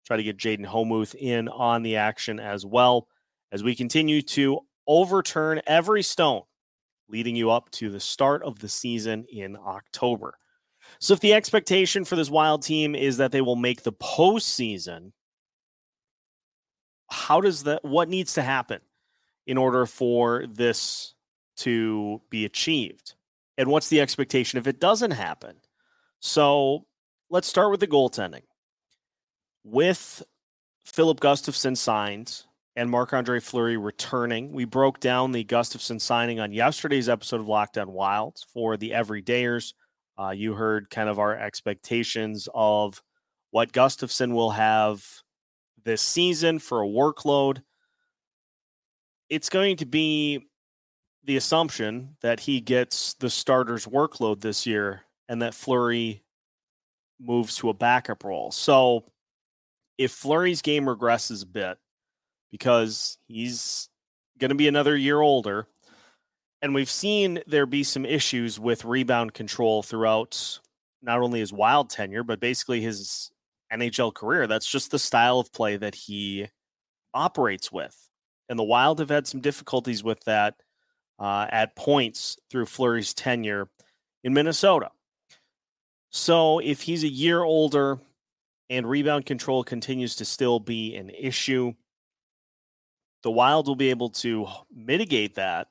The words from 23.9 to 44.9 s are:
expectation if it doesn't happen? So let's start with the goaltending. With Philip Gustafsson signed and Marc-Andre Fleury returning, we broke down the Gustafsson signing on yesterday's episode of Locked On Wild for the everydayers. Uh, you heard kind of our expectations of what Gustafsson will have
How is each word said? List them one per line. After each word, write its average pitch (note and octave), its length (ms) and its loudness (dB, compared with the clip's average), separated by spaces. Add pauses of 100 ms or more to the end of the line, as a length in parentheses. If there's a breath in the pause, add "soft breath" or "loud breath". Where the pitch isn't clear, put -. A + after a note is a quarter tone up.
expectation C3 580 0
if A#2+ 80 -4
it C3+ 140 -2
doesn't G#3 320 2
happen? G2 420 -8 (640)
So C#3+ 680 2 (440)
let's F3+ 160 0
start G3+ 240 4
with G3+ 80 2
the G3+ 80 0
goaltending. A#2+ 560 0 (1200)
With C#3+ 600 -2 (600)
Philip D#3+ 360 2
Gustafsson C#3 560 0
signed G#2+ 640 -4 (320)
and A#2+ 160 -2
Marc-Andre B2 480 0
Fleury A#2 380 -2
returning, A#2+ 760 -4
we C3+ 120 -4
broke C3+ 340 2
down B2+ 320 2
the A#2 140 -4
Gustafsson A#2 560 -2
signing A#2 400 -2
on G#2 120 -6
yesterday's C3 560 0
episode A#2 320 -2
of G#2+ 60 -8
Locked G#2+ 320 0
On G2 140 -8
Wild G2+ 480 -2 (120)
for A2 240 -2
the A2+ 140 -8
everydayers. A#2 840 -2 (440)
Uh, F#2+ 120 -6
you G#2 240 -6
heard G#2+ 360 -2
kind A2 180 -2
of G#2 120 -2
our G#2+ 180 0
expectations G#2+ 1120 -6
of G#2 480 2 (520)
what A2+ 200 2
Gustafsson B2+ 640 2
will A#2 160 2
have G#2+ 560 2 (800)